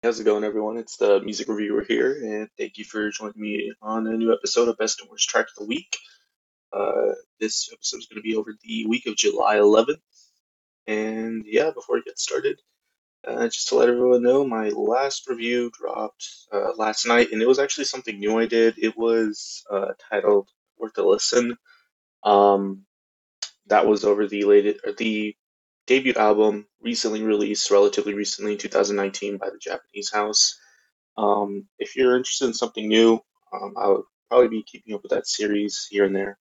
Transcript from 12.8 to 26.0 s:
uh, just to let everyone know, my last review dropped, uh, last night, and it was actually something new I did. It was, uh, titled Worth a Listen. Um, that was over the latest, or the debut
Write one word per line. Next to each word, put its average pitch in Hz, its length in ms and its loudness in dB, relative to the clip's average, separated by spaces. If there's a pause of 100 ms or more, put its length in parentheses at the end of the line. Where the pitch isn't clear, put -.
uh, 117 200 -4
just - 220 -6
to - 80 0
let 120 120 4
everyone 123 340 4
know, 131 240 4
my 110 220 -4
last 110 580 -2
review 120 460 -4
dropped, - 560 -10 (240)
uh, 101 240 -2
last 110 300 -4
night, 120 260 2
and 110 80 -2
it 117 80 2
was 131 100 6
actually 139 260 -2
something 120 340 -8
new 107 200 0
I 113 60 2
did. 113 320 2
It 113 220 -2
was, 113 720 -2
uh, 101 220 -4 (180)
titled 104 400 2 (260)
Worth - 220 -10
a - 40 -2
Listen. 120 540 2 (680)
Um, 98 600 4 (840)
that 104 180 4
was 107 180 2
over 104 220 2
the 101 180 -2
latest, 101 400 6
or 104 80 -6
the 107 420 -4 (520)
debut 131 280 2